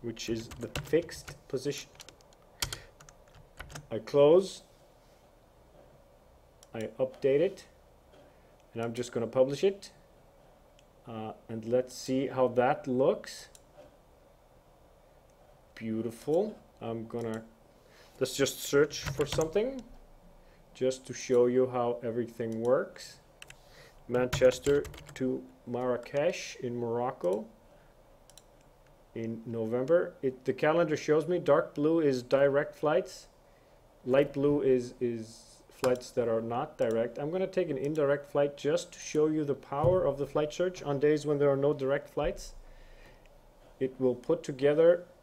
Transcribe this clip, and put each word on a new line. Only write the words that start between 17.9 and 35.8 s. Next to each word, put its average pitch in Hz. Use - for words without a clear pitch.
let's -
just -
search 147
for 143
something 214
just 131
to 123
show 123
you 127
how 120
everything 113
works. 139
Manchester 127
to 131
Marrakesh 127
in 120
Morocco 123
in 113
November. 123
It, 131
the 135
calendar 156
shows 151
me 180
dark 147
blue 156
is 139
direct 139
flights, 165
light 139
blue 147
is, 127
is 117
flights 127